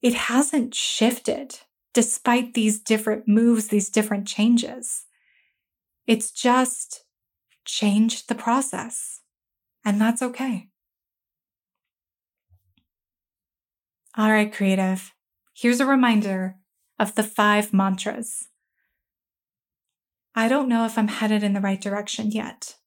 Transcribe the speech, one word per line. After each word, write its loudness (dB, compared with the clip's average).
It 4
hasn't 0
shifted -2
despite 0
these 0
different -2
moves, 4
these 0
different -2
changes. -2
It's 0
just -2
changed 0
the -4
process, -4
and 2
that's 2
okay. -4
All 2
right, 2
creative, 0
here's 0
a 2
reminder 2
of -2
the 2
five 2
mantras. -2
I 2
don't 2
know 2
if -2
I'm 2
headed 0
in 0
the -2
right -2
direction -4
yet -8